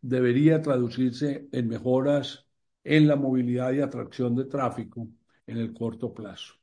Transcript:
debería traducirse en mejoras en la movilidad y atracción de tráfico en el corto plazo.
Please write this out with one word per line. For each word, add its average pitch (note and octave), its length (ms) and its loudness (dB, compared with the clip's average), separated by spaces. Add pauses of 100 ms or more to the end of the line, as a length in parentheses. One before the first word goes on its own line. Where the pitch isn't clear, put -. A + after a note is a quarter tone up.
debería B2+ 600 4
traducirse B2+ 880 -2
en B2 160 -2
mejoras B2+ 800 -2 (360)
en D3+ 240 6
la D3 80 6
movilidad B2+ 560 0
y C#3 100 0
atracción B2 540 -2
de C3 100 -2
tráfico A#2+ 640 -6 (380)
en A#2 120 -10
el A2+ 160 -6
corto A2+ 380 -6
plazo. G2 520 -16